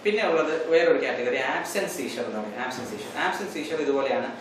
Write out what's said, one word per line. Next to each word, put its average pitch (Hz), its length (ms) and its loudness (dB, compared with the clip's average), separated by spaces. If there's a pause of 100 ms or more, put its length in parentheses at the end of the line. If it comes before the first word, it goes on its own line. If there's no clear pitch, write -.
പിന്നെ 208 260 2
ഉള്ളത് 160 400 2
വേറൊരു 165 360 6
കാറ്റഗറി 127 300 0
ആബ്സെന്റ് 135 540 -2
സീഷർ 123 340 -4
എന്ന് 107 160 -4
പറയും. 107 260 -6
ആബ്സെന്റ് 123 240 -6
സീഷർ, - 300 -8
ആബ്സെന്റ് 180 340 -2
സീഷർ 156 280 -2
ഇതുപോലെയാണ്. 135 600 0